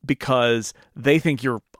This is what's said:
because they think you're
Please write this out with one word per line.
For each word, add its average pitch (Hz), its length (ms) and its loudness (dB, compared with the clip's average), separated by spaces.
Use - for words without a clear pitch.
because 120 680 0
they 143 240 2
think 143 240 -2
you're 120 200 -4